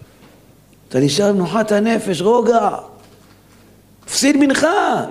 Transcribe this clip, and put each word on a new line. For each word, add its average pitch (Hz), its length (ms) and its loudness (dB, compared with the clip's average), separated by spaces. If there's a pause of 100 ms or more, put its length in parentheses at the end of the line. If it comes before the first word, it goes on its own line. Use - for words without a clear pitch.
(880)
אתה 131 120 -2
נשאר 196 320 0
במנוחת 202 400 -2
הנפש, 208 480 -2
רוגע. 226 500 2 (1300)
תפסיד 285 320 0
מנחה. 277 760 0